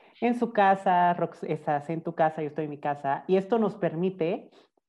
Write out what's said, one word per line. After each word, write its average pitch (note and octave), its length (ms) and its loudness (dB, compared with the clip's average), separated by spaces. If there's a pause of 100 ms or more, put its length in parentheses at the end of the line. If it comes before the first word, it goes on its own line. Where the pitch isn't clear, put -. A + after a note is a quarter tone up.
(200)
en A#3+ 180 0
su A#3 140 -2
casa, F#3+ 640 4
Rox, E3+ 300 -4
estás D3+ 440 -4
en E3 140 -4
tu E3 120 -8
casa, D#3+ 280 0
yo D3+ 60 -4
estoy D3+ 160 -4
en D3 60 -6
mi C#3+ 80 -10
casa, C#3+ 480 -4
y F#3 120 4
esto F#3+ 200 0
nos G#3 160 0
permite, F3 760 -2 (380)